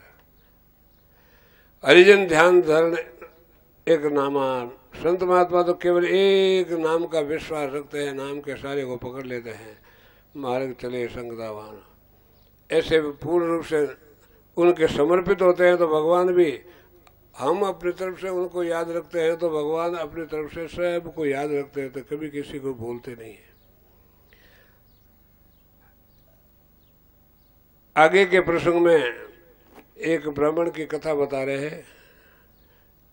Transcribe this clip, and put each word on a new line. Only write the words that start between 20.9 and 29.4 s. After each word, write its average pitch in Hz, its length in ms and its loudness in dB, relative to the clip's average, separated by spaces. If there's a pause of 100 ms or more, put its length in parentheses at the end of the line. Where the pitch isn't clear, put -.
याद 143 260 -2
रखते 143 300 -6
हैं, 135 100 -10
तो 135 100 -12
कभी 147 280 -10
किसी 143 300 -10
को 135 140 -8
भूलते 120 380 -12
नहीं 113 220 -18
है। - 160 -20 (4000)
आगे 175 280 6
के 185 140 2
प्रसंग 170 340 0
में 165 400 2 (840)